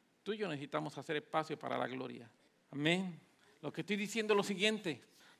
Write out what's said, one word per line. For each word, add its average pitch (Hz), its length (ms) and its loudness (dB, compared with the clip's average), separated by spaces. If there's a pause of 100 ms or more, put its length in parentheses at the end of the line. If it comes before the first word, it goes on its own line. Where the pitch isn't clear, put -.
(220)
tú 196 100 -4
y 220 60 -2
yo 208 100 0
necesitamos 147 480 -2
hacer 151 200 -4
espacio 151 420 0
para 127 180 -2
la 127 100 0
gloria. 120 440 -8 (400)
Amén. 165 500 2 (400)
Lo 147 120 -6
que - 80 -4
estoy 196 160 0
diciendo 208 360 2
es 208 40 8
lo 202 80 6
siguiente. 202 580 0 (380)